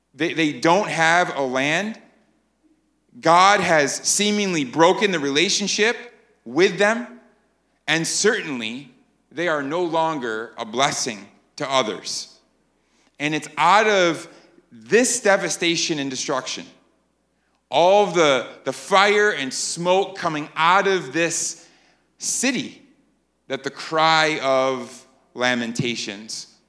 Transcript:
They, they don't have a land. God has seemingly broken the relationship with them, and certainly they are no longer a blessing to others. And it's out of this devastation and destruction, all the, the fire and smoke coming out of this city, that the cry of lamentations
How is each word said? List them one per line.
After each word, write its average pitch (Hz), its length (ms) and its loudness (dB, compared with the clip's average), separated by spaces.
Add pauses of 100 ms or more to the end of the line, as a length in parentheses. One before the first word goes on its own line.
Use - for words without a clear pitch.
(160)
They, 151 200 -4
they 156 180 -2
don't 165 360 2
have 165 480 0
a 139 60 -2
land. 147 580 -2 (1200)
God 185 400 6
has 156 340 2
seemingly 202 680 -2
broken 165 460 4
the 175 80 -2
relationship 190 800 0 (480)
with 165 340 2
them, 226 420 -2 (680)
and 156 200 -2
certainly 143 840 -4 (420)
they 170 160 -6
are 151 140 -2
no 156 200 -4
longer 151 760 -4
a 117 80 -10
blessing 113 640 -4 (300)
to 139 140 -8
others. - 680 -4 (800)
And 151 160 -2
it's 147 220 -6
out 190 300 4
of 180 420 2 (420)
this 139 500 2
devastation 170 800 0
and 139 120 -4
destruction, 131 560 -6 (1040)
all 185 360 6
the, 151 420 2 (160)
the 135 80 -4
fire 208 580 4
and 135 240 -6
smoke 185 600 -2
coming 156 400 -6
out 180 300 4
of 175 260 -2
this - 560 -4 (500)
city, - 640 -4 (640)
that 135 160 -8
the 139 80 -6
cry 156 720 0
of 131 640 -2 (280)
lamentations 117 1200 -4 (120)